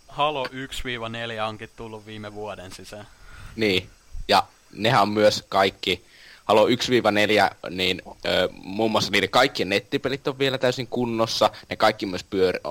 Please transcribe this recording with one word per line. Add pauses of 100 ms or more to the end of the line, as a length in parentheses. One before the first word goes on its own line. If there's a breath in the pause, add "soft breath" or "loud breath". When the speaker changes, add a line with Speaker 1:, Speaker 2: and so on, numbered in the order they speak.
Speaker 1:
Halo
yksi
viiva
neljä
onkin
tullut
viime
vuoden
sisään. (500 loud breath)
Speaker 2:
Niin. (380)
Ja (300)
nehän
on
myös
kaikki, (400 loud breath)
Halo
yksi
viiva
neljä, (200)
niin, (240)
ö,
muun
muassa
niiden
kaikkien
nettipelit
on
vielä
täysin
kunnossa. (200 loud breath)
Ne
kaikki
myös
pyör-, (100)